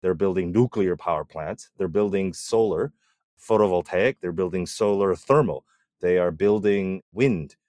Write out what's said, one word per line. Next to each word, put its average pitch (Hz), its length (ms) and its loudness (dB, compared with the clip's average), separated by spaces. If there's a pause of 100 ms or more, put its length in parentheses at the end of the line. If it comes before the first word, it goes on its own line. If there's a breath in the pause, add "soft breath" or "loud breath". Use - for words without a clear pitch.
they're 92 120 2
building 90 360 0
nuclear 98 460 2
power 78 280 -4
plants, - 520 -12
they're 98 100 -2
building 95 460 0
solar, 110 600 -2 (460)
photovoltaic, 101 800 2
they're 90 120 -6
building 90 340 -4
solar 98 480 0
thermal, 107 500 0 (360)
they 90 180 2
are 87 140 2
building 98 720 0 (100)
wind 95 440 -2 (120)